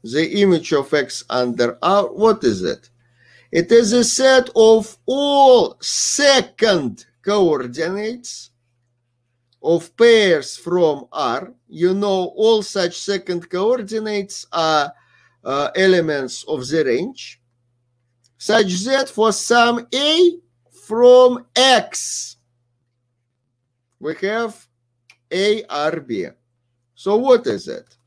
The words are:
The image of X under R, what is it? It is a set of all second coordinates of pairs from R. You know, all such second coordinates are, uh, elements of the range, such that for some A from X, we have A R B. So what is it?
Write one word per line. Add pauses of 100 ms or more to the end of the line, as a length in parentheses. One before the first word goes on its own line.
The
image
of
X
under
R,
what
is
it? (640)
It
is
a
set
of
all
second (180)
coordinates (1120)
of
pairs
from
R. (160)
You
know,
all
such
second
coordinates
are, (520)
uh,
elements
of
the
range, (1000)
such
that
for
some
A (480)
from (100)
X, (1600)
we
have (640)
A
R
B. (680)
So
what
is
it?